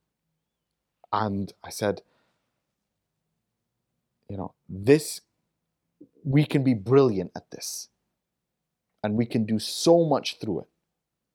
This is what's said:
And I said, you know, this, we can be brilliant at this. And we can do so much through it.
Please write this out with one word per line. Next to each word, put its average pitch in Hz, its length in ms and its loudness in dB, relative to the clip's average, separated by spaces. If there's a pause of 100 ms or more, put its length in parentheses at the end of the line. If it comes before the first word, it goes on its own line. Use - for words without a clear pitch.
(1120)
And 101 400 -4 (100)
I - 60 -16
said, 101 320 -4 (2250)
you 101 100 -10
know, 92 160 -10 (140)
this, 104 540 0 (1000)
we 143 220 2
can 143 180 0
be 131 100 4
brilliant 110 640 2
at - 160 -16
this. - 380 -14 (1120)
And 107 120 -2
we 120 120 0
can 117 180 0
do 107 140 0
so 170 440 4
much 143 360 -2
through 117 220 -6
it. - 60 -18 (680)